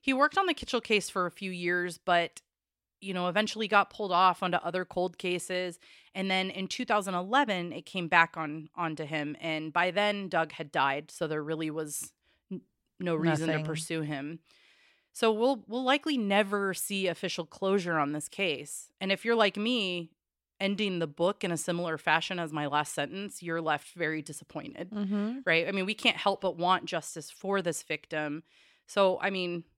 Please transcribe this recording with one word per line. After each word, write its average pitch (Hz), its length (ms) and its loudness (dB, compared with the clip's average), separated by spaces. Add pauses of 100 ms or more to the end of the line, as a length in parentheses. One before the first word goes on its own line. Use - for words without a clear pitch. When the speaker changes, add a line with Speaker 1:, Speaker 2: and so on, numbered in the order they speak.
Speaker 1:
He 269 140 0
worked 277 240 4
on 392 80 4
the 339 80 2
Kitchell - 260 -2
case 208 300 2
for 185 160 0
a 170 40 -4
few 190 200 -10
years, 175 480 -2
but, 175 420 2 (640)
you 196 100 -8
know, 180 160 0
eventually 214 400 -2
got 202 220 4
pulled 202 220 -4
off 180 300 4
onto 180 160 0
other 180 280 -2
cold 180 320 -2
cases. 180 600 -4 (360)
And 190 160 -2
then 190 180 0
in 190 200 -6
two - 180 -4
thousand 202 280 2
eleven, 185 600 0
it 160 100 -10
came 175 240 -4
back 165 300 8
on, 156 360 -6
onto 160 300 -2
him. 147 360 -4
And 156 340 -4
by 180 160 4
then, 202 400 0
Doug 160 220 0
had 147 200 -10
died, 139 380 0
so - 160 -4
there 151 180 -2
really 156 260 -4
was 151 440 -6 (360)
n-, 185 120 -8 (360)
no 175 160 -2
reason 160 340 2
Speaker 2:
Nothing. 156 160 0
Speaker 1:
to 156 40 -4
pursue 160 320 -4
him. 151 380 -6 (760)
So 226 200 2
we'll, 226 340 2
we'll 240 160 -4
likely 277 360 2
never 196 560 2
see 190 320 -2
official 170 400 -2
closure 190 520 0
on 147 140 2
this 151 160 -6
case. 147 720 -4
And 190 100 -2
if 190 140 0
you're 233 100 4
like 214 220 4
me, 202 540 0 (500)
ending 196 380 0
the 165 80 0
book 170 360 0
in 185 80 0
a 165 60 0
similar 170 400 -2
fashion 165 420 2
as 165 140 -4
my 151 140 -2
last 143 260 0
sentence, 175 500 -6
you're 165 200 -4
left 156 320 -2
very 156 260 -2
disappointed, - 680 -12
Speaker 2:
Mm-hmm. 208 560 -2
Speaker 1:
right? 165 200 4
I 190 60 -4
mean, 190 140 -2
we 214 80 -2
can't 220 240 2
help 196 240 0
but 170 160 -2
want 175 260 2
justice 165 460 -8
for 196 320 -2
this 165 200 -2
victim. 151 600 -6 (440)
So, 190 360 4
I 196 80 0
mean 175 340 -4 (140)